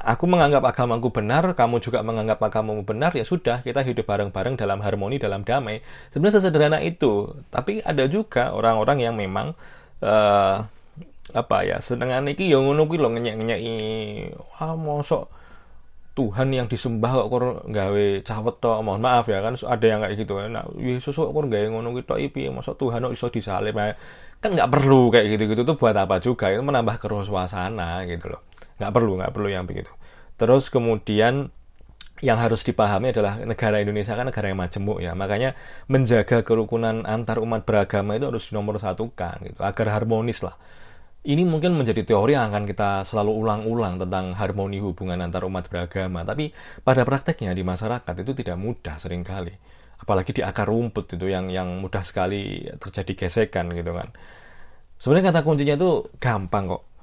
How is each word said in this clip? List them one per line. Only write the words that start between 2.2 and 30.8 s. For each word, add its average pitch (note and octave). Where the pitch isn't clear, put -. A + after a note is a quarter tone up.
agamamu G#2+
benar, C3
ya A#2
sudah, B2
kita C3
hidup A#2
bareng-bareng G2+
dalam G2+
harmoni, G#2
dalam G#2
damai. A2+
Sebenarnya G3+
sesederhana D#3
itu. C#3+
Tapi G#3
ada C#3
juga C#3+
orang-orang A2+
yang A#2
memang, G2+
eh, G2+
apa A#2+
ya, F2
senengan B2
iki F3+
ya D3+
ngono C#3+
kuwi D#3+
lho, A#2
ngenyek-ngenyeki. A2+
Wah, -
mosok D3
Tuhan A#2+
yang A#2+
disembah A#2
kok A2+
kur B2
nggawe G2+
cawet A2
tok, A2+
mohon G#2+
maaf A#2+
ya G2+
kan, A#2+
ada A#2
yang G#2+
kayak G#2
gitu G2
kan. A2
"Nah, -
Yesus B2+
kok D3+
kur D3+
nggawe G#2
ngono A2+
kuwi B2
tok, -
piye C3+
mosok B2+
Tuhan A#2
kok B2
iso A#2+
disalib?" G#2
Nah, G#2
kan -
nggak B2
perlu C3+
kayak G#2+
gitu-gitu A2
tuh, D#3
buat A2+
apa F#2
juga, A#2
itu G#2
menambah A#2
keruh G2+
suasana F#2
gitu E2+
loh. -
Nggak G2+
perlu, G#2+
nggak F#2+
perlu G#2
yang F#2
begitu. G2
Terus B2+
kemudian A#2